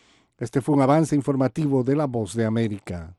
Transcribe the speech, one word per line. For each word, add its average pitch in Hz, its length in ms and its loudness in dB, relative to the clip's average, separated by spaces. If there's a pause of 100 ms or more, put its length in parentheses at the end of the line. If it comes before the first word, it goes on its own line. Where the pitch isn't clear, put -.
(360)
Este 120 240 -2
fue 147 140 0
un 139 80 4
avance 147 340 4
informativo 135 680 0
de 135 140 0
La 156 80 0
Voz 113 300 -4
de 113 100 0
América. 104 760 -4